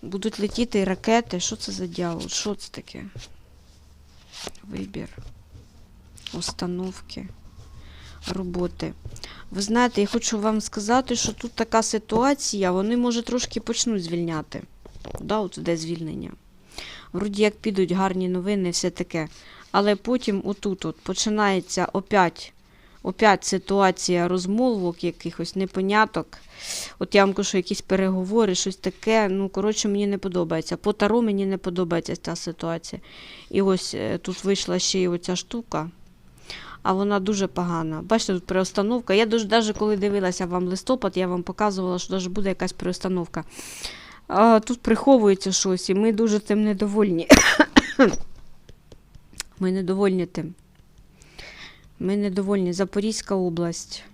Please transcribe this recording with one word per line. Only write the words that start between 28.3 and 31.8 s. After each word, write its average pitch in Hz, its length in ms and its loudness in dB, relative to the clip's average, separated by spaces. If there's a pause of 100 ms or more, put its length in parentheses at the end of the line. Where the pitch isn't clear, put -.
щось 190 200 -4
таке. 214 540 0
Ну, 196 200 0
коротше, 208 380 -2
мені 202 200 0
не 202 100 0
подобається. 170 600 -2
По 208 160 0
Таро 214 280 2
мені 196 240 0
не 190 120 -2
подобається 175 580 -2